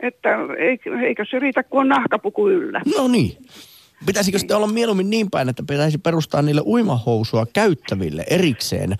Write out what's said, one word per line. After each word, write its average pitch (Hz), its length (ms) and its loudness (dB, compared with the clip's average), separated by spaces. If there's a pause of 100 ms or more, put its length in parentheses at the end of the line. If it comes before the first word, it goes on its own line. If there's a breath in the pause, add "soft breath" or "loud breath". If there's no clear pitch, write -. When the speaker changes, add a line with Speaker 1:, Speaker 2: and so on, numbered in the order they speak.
Speaker 1:
että - 360 -2 (220)
eik-, 233 460 -2
eikö 233 260 -2
se 254 80 -2
riitä, 262 240 0
kun 262 180 -2
on 269 80 2
nahkapuku 214 600 0
yllä. 185 320 0 (180)
Speaker 2:
No 262 100 2
niin. 226 280 2 (680 loud breath)
Pitäisikö 196 320 0
sitten - 180 0
olla 214 100 2
mieluummin 214 440 0
niin 214 200 0
päin, 131 180 -2
että 127 140 -4
pitäisi 147 360 0
perustaa 160 440 0
niille 147 220 2
uimahousua 120 880 2
käyttäville 98 760 0
erikseen 113 680 0